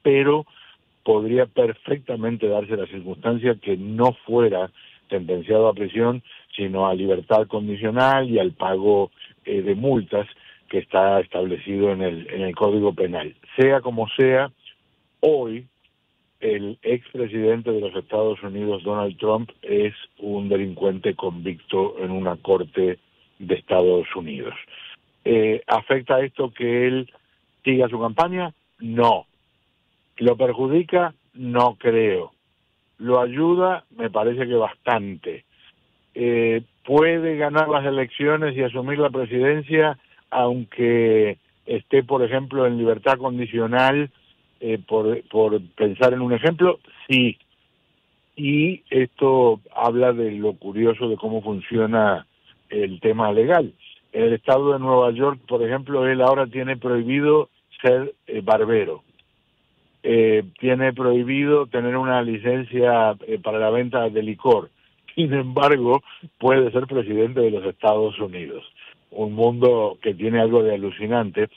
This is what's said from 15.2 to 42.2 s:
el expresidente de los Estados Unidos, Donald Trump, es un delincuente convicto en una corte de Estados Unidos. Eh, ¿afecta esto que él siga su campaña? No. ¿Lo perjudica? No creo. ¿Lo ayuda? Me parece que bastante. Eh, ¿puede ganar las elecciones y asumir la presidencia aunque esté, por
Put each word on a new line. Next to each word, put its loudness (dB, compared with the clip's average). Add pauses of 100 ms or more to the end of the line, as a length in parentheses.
el -4
expresidente -2
de -2
los -6
Estados -2
Unidos, -6
Donald -4
Trump, -2 (120)
es 0 (240)
un -6
delincuente -2
convicto -6
en -6
una -4
corte -2 (420)
de -2
Estados 2
Unidos. -12 (720)
Eh, 2
¿afecta 0
esto -4
que 0
él -2 (540)
siga 2
su -6
campaña? -2 (260)
No. 2 (920)
¿Lo 4
perjudica? 0 (200)
No 0
creo. 0 (640)
¿Lo 2
ayuda? 0 (100)
Me -6
parece -2
que -4
bastante. -4 (720)
Eh, 0 (220)
¿puede 2
ganar 0
las 0
elecciones -2
y -2
asumir -4
la 2
presidencia 0 (340)
aunque 2 (280)
esté, 0
por 0